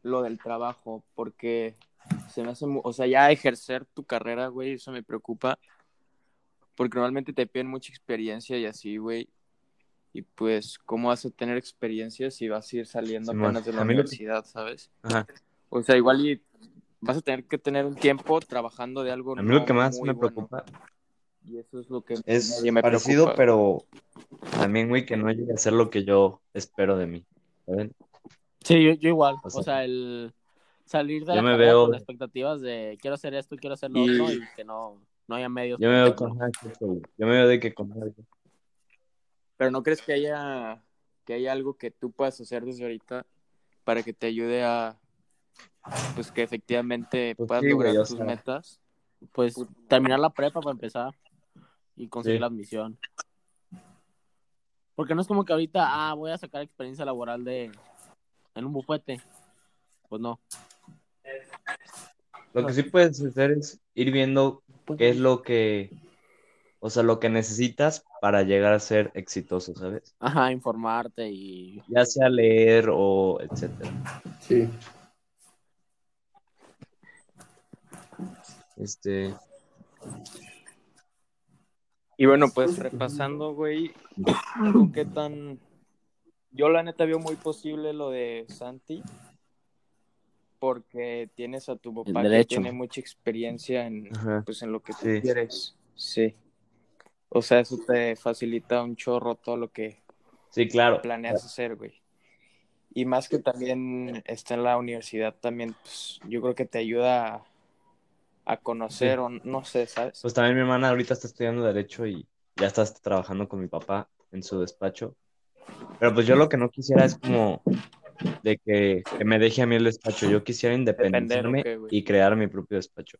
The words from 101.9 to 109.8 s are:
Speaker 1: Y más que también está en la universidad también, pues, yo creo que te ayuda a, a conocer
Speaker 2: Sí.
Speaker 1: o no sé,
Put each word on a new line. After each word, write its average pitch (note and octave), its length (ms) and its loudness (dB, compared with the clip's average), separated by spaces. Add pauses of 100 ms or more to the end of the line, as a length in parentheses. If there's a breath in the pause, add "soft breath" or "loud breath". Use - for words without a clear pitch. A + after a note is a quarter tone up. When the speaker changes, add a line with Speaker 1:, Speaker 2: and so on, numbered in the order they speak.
Speaker 1:
Y B2+ 100 -2
más B2+ 240 0
que D3+ 100 -2
también B2+ 840 -4
está - 300 -8
en A#2+ 100 -2
la B2 140 2
universidad A2+ 600 -6
también, A#2+ 440 -6
pues, - 440 -16
yo A2+ 140 -6
creo B2 140 -2
que B2+ 100 -4
te - 140 -8
ayuda A#2 580 0
a, - 80 -16 (1000)
a A2+ 100 -2
conocer A#2 640 -2
Speaker 2:
Sí. - 20 -4
Speaker 1:
o B2 80 -4
no B2+ 360 -8
sé, A#2+ 220 -2